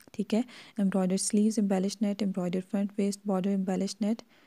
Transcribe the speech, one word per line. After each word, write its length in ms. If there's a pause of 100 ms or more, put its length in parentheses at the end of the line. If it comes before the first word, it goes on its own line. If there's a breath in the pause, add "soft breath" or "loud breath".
(140)
ठीक 200
है, 100 (360 loud breath)
एम्ब्रॉयडर्ड 400
स्लीव्स 380
embellished 440
नेट, 200
एम्ब्रॉयडर्ड 420
फ्रंट 340
वेस्ट 280
बॉर्डर 300
embellished 460
नेट, 200 (240 soft breath)